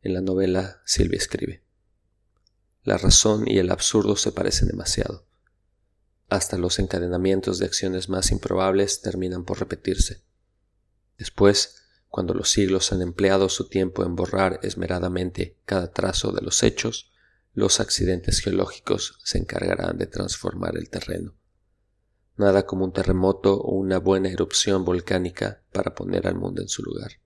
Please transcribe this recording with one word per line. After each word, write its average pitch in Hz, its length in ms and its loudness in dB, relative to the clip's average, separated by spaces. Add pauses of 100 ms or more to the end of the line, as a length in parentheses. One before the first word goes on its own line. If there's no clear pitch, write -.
En 92 100 -2
la 92 80 0
novela, 95 640 0
Silvia - 320 2
escribe: - 460 -6 (1200)
"La 98 160 2
razón 107 480 4
y 107 100 2
el 90 140 2
absurdo 101 440 2
se - 160 0
parecen - 360 0
demasiado. - 580 -4 (1040)
Hasta 98 280 -2
los 90 200 0
encadenamientos 92 800 0
de 95 80 0
acciones 92 440 -4
más 92 220 0
improbables 95 680 0
terminan 92 420 -4
por 90 160 -6
repetirse. - 640 -2 (920)
Después, - 680 2 (260)
cuando 92 240 -2
los 92 160 -2
siglos 95 420 2
han 95 100 0
empleado 95 460 2
su - 220 -4
tiempo 95 340 0
en 87 120 -2
borrar 92 480 0
esmeradamente 90 1000 -4
cada 90 260 -2
trazo - 420 -2
de - 80 -4
los - 220 0
hechos, - 480 -2 (420)
los 104 260 2
accidentes - 640 0
geológicos - 840 -2
se - 140 -4
encargarán 50 600 -4
de 50 100 -4
transformar - 680 -6
el - 140 -8
terreno. - 460 -8 (1000)
Nada 98 300 6
como 95 180 -4
un 92 80 -2
terremoto 95 640 4
o 98 200 -2
una 95 240 0
buena 95 300 4
erupción 92 540 0
volcánica 90 880 -2
para - 240 -2
poner 50 320 -2
al 50 80 0
mundo 50 260 -6
en - 60 -8
su - 160 -6
lugar. - 420 -10